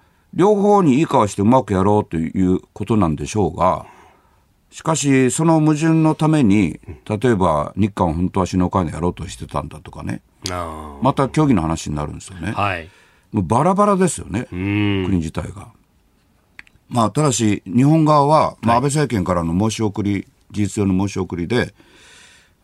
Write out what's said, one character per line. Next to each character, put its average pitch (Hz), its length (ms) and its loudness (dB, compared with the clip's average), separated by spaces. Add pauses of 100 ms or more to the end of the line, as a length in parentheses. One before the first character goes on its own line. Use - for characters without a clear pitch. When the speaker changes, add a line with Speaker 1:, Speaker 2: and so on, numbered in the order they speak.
(340)
Speaker 1:
両 202 220 4
方 202 260 4
に 131 140 6
い 156 60 4
い - 40 0
顔 120 200 2
し - 80 -6
て 101 80 -2
う 101 40 2
ま 127 180 4
く 104 80 -4
や 92 100 2
ろ 104 160 4
う 104 60 0
と - 120 -8
い 82 300 -2
う 92 140 2 (120)
こ 107 120 -10
と 110 120 0
な 98 120 2
ん 76 80 -2
で 73 100 -6
し - 100 -6
ょ 101 100 2
う 87 100 -6
が、 85 300 0 (840)
し - 120 -20
か 160 120 0
し、 131 360 2
そ 160 140 -2
の 160 160 4
矛 156 140 4
盾 160 140 0 (140)
の 156 120 2
た 156 140 0
め 151 160 2
に、 98 340 2 (300)
例 110 220 0
え 117 40 4
ば、 82 420 0
日 101 160 0
韓 90 180 0
を - 40 -2
本 90 140 -2
当 98 120 -4
は 90 60 0
首 95 120 -2
脳 90 120 2
会 95 140 0
談 76 100 -6
や 78 60 -8
ろ 87 80 -2
う 87 60 -4
と 85 120 -12
し - 100 -14
て 76 100 -14
た 73 160 -8
ん 76 60 -10
だ - 120 -18
と - 100 -20
か - 120 -16
ね。 - 180 -8 (300)
Speaker 2:
あ 80 500 -10
ー。 - 20 -14
Speaker 1:
ま 135 120 0
た 139 100 0
虚 151 240 0
偽 131 60 4
の 85 80 2
話 80 260 -4
に 73 80 -4
な 76 80 -4
る 78 80 -8
ん 78 40 -12
で - 40 -16
す - 80 -20
よ 92 100 -18
ね。 87 140 -8
Speaker 2:
は 98 260 -2
い。 80 100 -16 (440)
Speaker 1:
も 107 80 -2
う 87 40 0
バ 117 200 2
ラ 190 100 2
バ 208 120 2
ラ 202 100 2
で 185 120 2
す - 100 -8
よ 80 80 -12
ね。 113 260 -6
Speaker 2:
う 90 40 -8
ん。 101 500 0
Speaker 1:
国 95 120 2
自 80 140 -4
体 80 200 -8
が。 - 160 -18 (1200)
ま 120 160 0
あ、 101 60 0
た 147 120 -2
だ 143 100 2
し、 107 340 0
日 120 180 2
本 156 200 4
側 147 220 4
は、 143 340 2
ま 117 140 2
あ、 - 0 -
Speaker 2:
は - 0 -
い。 - 20 4
Speaker 1:
安 123 60 0
倍 - 80 -
政 147 180 0
権 98 160 -2
か 90 100 0
ら 85 80 0
の 82 160 -2
申 110 160 0
し - 60 -6
送 107 220 -2
り、 101 260 -2 (220)
事 101 120 -4
実 98 60 0 (160)
上 - 20 2
の 95 220 0
申 - 40 -12
し - 60 -8
送 90 180 -6
り 87 120 -4
で、 104 260 -2 (880)